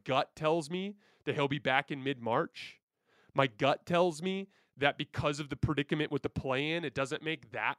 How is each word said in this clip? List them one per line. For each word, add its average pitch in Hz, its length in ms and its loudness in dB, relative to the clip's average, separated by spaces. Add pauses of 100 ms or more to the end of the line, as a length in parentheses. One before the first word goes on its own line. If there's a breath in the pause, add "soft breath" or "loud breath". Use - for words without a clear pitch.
gut 135 320 0
tells 156 320 0
me 190 280 -4 (280 soft breath)
that 135 100 -2
he'll 143 140 0
be 143 100 -2
back 131 320 2
in 135 140 -6
mid-March. 127 720 -2 (540 soft breath)
My 139 140 4
gut 135 400 0
tells 175 340 2
me 190 280 -4 (280 soft breath)
that 139 220 2
because 147 420 -2
of 143 80 -8
the 143 80 -6
predicament 151 560 0
with 143 80 0
the 143 80 -4
play-in, 147 560 -2
it 135 80 -6
doesn't 135 300 -4
make 143 300 -6
that 117 260 -2